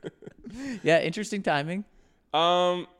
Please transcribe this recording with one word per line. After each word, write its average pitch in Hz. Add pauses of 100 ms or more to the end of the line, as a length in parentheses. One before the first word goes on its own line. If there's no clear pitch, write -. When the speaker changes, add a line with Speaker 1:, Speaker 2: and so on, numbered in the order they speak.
(840)
Speaker 1:
Yeah, 160
interesting 202
timing. 165 (500)
Speaker 2:
Um, 180 (120)